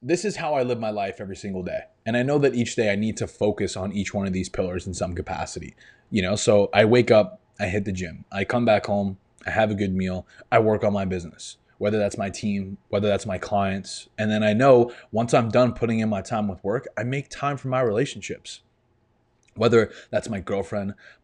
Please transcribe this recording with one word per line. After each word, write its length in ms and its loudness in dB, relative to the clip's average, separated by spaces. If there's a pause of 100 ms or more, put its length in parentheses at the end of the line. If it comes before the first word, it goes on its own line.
this 240 -2
is 100 -4
how 180 -4
I 100 2
live 160 -2
my 120 -4
life 280 -4
every 160 -10
single 280 -6
day. 180 -6 (240)
And 100 -2
I 80 2
know 160 2
that 160 4
each 200 -2
day 160 2
I 40 0
need 220 -2
to 100 -4
focus 480 -2
on 160 -4
each 220 -4
one 140 -2
of 60 -4
these 160 -4
pillars 380 -4
in 60 -8
some 200 -4
capacity. 640 -8 (340)
You 120 2
know, 140 0
so 380 6
I 120 8
wake 260 6
up, 300 4 (180)
I 60 -2
hit 180 -2
the 80 -4
gym, 400 -8
I 140 -4
come 180 0
back 220 4
home, 320 -2 (280)
I 40 -6
have 220 2
a 40 -2
good 180 -2
meal, 320 -4 (260)
I 80 6
work 260 2
on 80 2
my 100 -2
business, 540 -8 (220)
whether 200 0
that's 180 0
my 120 -4
team, 480 -4 (120)
whether 180 0
that's 180 0
my 120 -4
clients. 720 -4 (100)
And 140 0
then 120 2
I 100 4
know 380 6 (200)
once 220 0
I'm 160 2
done 240 4
putting 260 -2
in 100 0
my 120 -2
time 260 -4
with 160 -8
work, 240 -2 (100)
I 60 -4
make 260 -6
time 280 -4
for 100 -10
my 140 0
relationships. 800 -4 (920)
Whether 360 4 (200)
that's 180 -2
my 100 -6
girlfriend, 540 -4 (300)